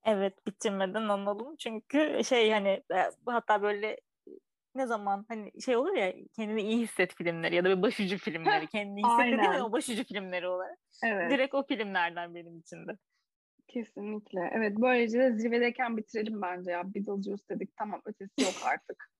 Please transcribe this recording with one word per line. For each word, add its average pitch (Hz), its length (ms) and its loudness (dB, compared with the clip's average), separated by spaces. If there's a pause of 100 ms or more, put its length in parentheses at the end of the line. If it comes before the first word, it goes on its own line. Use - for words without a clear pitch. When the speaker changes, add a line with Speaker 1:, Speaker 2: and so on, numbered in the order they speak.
Speaker 1:
Evet, 196 420 2
bitirmeden 202 600 -2
analım. 208 480 -2
Çünkü 277 680 0
şey 226 260 4
hani, 208 180 4
e, 185 420 2 (160)
hatta 226 360 2
böyle 208 340 0 (760)
ne 262 120 -2
zaman 202 420 -2
hani 220 340 -10
şey 254 140 2
olur 302 160 2
ya, 196 220 2 (220)
kendini 214 260 -2
iyi 220 160 2
hisset 202 360 0
filmleri 170 400 -2
ya 175 100 4
da 180 40 6
böyle 190 140 4
başucu 202 360 0
filmleri, 165 440 0
Speaker 2:
Heh, 311 40 -8
Speaker 1:
kendini 208 400 -4
hisset 240 200 6
dediğim 233 240 4
Speaker 2:
aynen. - 100 2
Speaker 1:
o 220 120 -2
başucu 247 320 -2
filmleri 180 440 -4
olarak. 185 300 -6 (260)
Speaker 2:
Evet. 196 260 2
Speaker 1:
Direkt 269 240 2
o 277 120 0
filmlerden 175 680 -2
benim 170 240 -16
için 170 300 -16
de. 208 100 -10 (680)
Speaker 2:
Kesinlikle. 208 840 -6
Evet, 220 240 0
böylece 240 420 4
de 262 140 6
zirvedeyken 240 640 0
bitirelim 220 460 -6
bence 180 280 -6
ya. 180 240 -4
Beetlejuice 202 560 -6
dedik, 202 260 -8
tamam, 220 280 -8
ötesi 214 360 -10
yok - 220 0
artık. - 580 -6